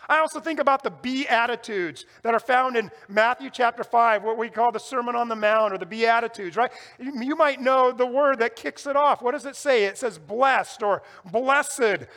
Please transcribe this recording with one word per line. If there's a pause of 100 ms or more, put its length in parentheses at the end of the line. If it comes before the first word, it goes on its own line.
I
also
think
about
the
Beatitudes (180)
that
are
found
in (160)
Matthew
chapter
five,
what
we
call
the
Sermon
on
the
Mount
or
the
Beatitudes,
right? (280)
You,
you
might
know
the
word
that
kicks
it
off.
What
does
it
say?
It
says,
"Blessed,"
or (280)
"Blessed." (120)